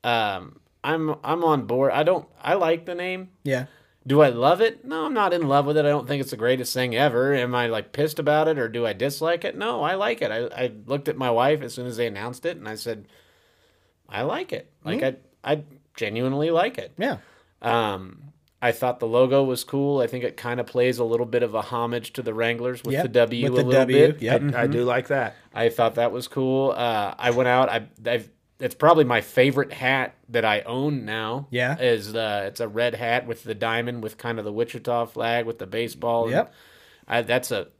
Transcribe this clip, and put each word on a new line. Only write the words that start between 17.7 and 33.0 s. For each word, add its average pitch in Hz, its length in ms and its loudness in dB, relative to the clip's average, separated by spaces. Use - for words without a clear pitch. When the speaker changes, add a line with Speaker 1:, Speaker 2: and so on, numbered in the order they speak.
Speaker 1:
I 123 120 2
thought 123 280 -2
the 120 80 -2
logo 127 340 6
was 127 220 -2
cool. 139 360 0
I 120 60 2
think 123 180 -6
it - 120 -4
kinda 120 280 -4
plays 123 340 2
a 120 60 2
little 117 220 0
bit 117 160 0
of 107 120 -2
a 110 80 0
homage 117 520 -4
to 135 80 -8
the 113 120 -6
Wranglers 117 500 -2
with 117 100 -4
Speaker 2:
Yep, 147 100 0
Speaker 1:
the 131 40 -4
W 120 360 4
Speaker 2:
with 139 80 0
Speaker 1:
a 123 40 2
Speaker 2:
the 135 120 4
Speaker 1:
little 131 140 6
Speaker 2:
W, 135 300 8
Speaker 1:
bit. 151 100 -8
Speaker 2:
yep. 120 200 2
Speaker 3:
I, 120 80 0
I 117 40 2
do 117 180 0
like 123 240 0
that. 131 260 -2
Speaker 1:
I 113 140 2
thought 113 280 2
that 117 160 2
was 120 160 -8
cool. 131 420 0
Uh, 110 480 -2
I 123 120 2
went 123 180 4
out. 123 200 6
I, 113 180 -2
I've, 117 240 -2
it's 127 160 -6
probably 156 260 6
my 123 180 4
favorite 131 520 2
hat 131 420 -2
that 117 160 0
I 107 160 2
own 131 440 -4
now. 110 460 -6
Speaker 2:
Yeah. 123 300 -2
Speaker 1:
Is, 107 340 0
uh, 104 320 -2
it's 101 140 -10
a 117 80 -4
red 117 260 -2
hat 117 320 -2